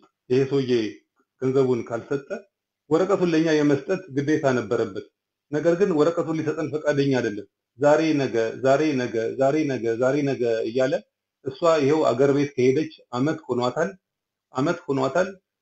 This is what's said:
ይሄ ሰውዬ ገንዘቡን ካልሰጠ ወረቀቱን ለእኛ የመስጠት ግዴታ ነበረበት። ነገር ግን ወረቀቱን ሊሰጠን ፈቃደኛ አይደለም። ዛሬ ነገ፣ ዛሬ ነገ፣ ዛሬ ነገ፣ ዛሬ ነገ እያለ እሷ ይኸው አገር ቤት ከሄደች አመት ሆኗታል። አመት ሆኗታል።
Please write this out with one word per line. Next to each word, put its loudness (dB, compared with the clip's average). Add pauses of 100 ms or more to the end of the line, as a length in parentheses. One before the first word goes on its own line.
(300)
ይሄ 2
ሰውዬ 0 (680)
ገንዘቡን 2
ካልሰጠ -8 (640)
ወረቀቱን 2
ለእኛ 2
የመስጠት 2 (100)
ግዴታ 0
ነበረበት። -4 (460)
ነገር 0
ግን 2
ወረቀቱን 0
ሊሰጠን -4
ፈቃደኛ 0
አይደለም። -2 (320)
ዛሬ 4 (140)
ነገ፣ -2 (240)
ዛሬ 2 (160)
ነገ፣ -4 (200)
ዛሬ 2 (120)
ነገ፣ -4 (120)
ዛሬ 2 (100)
ነገ -2 (200)
እያለ 0 (520)
እሷ -10 (180)
ይኸው 2
አገር 4
ቤት 0
ከሄደች 0 (180)
አመት -2
ሆኗታል። -2 (640)
አመት -2
ሆኗታል። -2 (320)